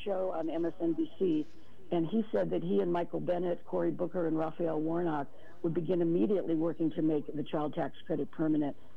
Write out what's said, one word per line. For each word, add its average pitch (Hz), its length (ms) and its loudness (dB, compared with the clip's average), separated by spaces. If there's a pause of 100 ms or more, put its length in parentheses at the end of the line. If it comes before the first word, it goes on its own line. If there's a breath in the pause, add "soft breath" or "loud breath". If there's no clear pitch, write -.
show 185 300 -2
on 160 140 -2
M 165 180 -2
S 160 140 -2
N 170 120 2
B 156 260 0
C, 156 280 2 (460 loud breath)
and 170 140 2
he 214 260 2
said 185 180 2
that 170 120 0
he 196 180 2
and 175 120 2
Michael 175 280 -2
Bennet, 175 460 0
Cory 170 240 0
Booker, 170 360 -2
and 160 120 2
Raphael 160 420 0
Warnock 160 460 0 (360 loud breath)
would 165 120 0
begin 170 280 2
immediately 175 520 4
working 160 380 2
to 175 100 0
make 156 220 2 (100)
the 151 80 -2
child 151 320 -2
tax 143 200 -2 (120)
credit 143 240 -2
permanent 151 460 2 (200 loud breath)